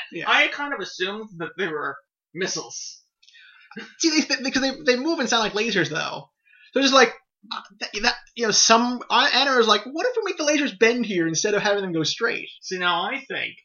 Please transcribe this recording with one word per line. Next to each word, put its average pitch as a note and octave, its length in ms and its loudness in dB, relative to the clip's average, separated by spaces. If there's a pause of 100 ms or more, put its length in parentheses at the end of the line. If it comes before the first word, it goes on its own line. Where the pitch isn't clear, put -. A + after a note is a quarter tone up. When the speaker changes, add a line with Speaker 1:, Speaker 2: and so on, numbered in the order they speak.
(120)
Speaker 1:
Yeah. E3 160 -10
Speaker 2:
I D4 220 2
kind C#4+ 240 -6
of G3+ 80 -6
assumed G3+ 560 -6
that D#3+ 200 -8
they F#3 100 -2
were C#3+ 280 -6 (380)
missiles. - 680 -8 (1000)
Speaker 1:
See, E4 100 2 (120)
they, - 140 -2
they, B3 160 -4
'cause B3+ 100 0
they, C4+ 100 0 (140)
they B3 160 4
move D#4+ 180 0
and A3+ 100 -2
sound A3+ 140 2
like F#3+ 100 -2
lasers, G3 360 0
though. - 400 -8 (440)
So C4 80 2
just C4+ 120 4
like, B3+ 200 8 (400)
uh, - 80 -8 (180)
that, - 100 -10 (140)
that, A#3+ 120 2 (200)
you A3+ 100 -2
know, G#3 60 2
some, A#3 580 4
uh, A#3+ 200 4
animators C4 300 2
are A3+ 40 6
like, G#3 220 4
"What D4 220 -4
if B4+ 80 -2
we A4 80 -2
make - 140 -4
the D#4+ 60 -4
lasers D4 340 0
bend A#3 280 4
here F3 220 0
instead E3 260 0
of G3+ 80 2
having G3+ 200 2
them F#3 120 -4
go D#3+ 100 0
straight?" - 440 -4 (140)
Speaker 2:
See, F#3 180 -6
now F3+ 240 0
I B3+ 240 -6
think - 380 -6